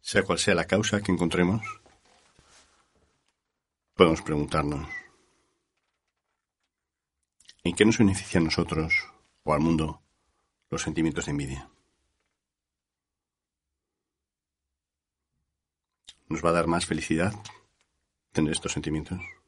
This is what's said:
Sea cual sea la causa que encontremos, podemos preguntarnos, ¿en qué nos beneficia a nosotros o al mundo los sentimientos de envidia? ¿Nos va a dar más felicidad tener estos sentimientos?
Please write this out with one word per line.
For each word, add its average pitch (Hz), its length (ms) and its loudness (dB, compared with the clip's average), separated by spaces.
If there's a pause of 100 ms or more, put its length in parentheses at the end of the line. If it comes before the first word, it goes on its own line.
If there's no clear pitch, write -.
Sea 101 140 2
cual 90 160 0
sea 98 160 2
la 82 100 0
causa 101 360 0
que 95 100 -2
encontremos, 90 680 0 (2000)
podemos 80 280 6
preguntarnos, 73 680 -2 (2750)
¿en 87 140 -2
qué - 80 4
nos 113 140 6
beneficia 95 420 2
a 82 60 4
nosotros 82 480 -2 (500)
o 76 100 0
al 73 60 2
mundo 78 420 0 (680)
los - 120 -6
sentimientos 160 440 -2
de 147 60 -6
envidia? 67 380 -6 (4000)
¿Nos 80 120 -4
va 82 100 2
a - 20 2
dar 85 140 2
más 85 180 0
felicidad 80 480 -2 (1000)
tener 76 220 0
estos - 180 -6
sentimientos? 78 480 -6 (280)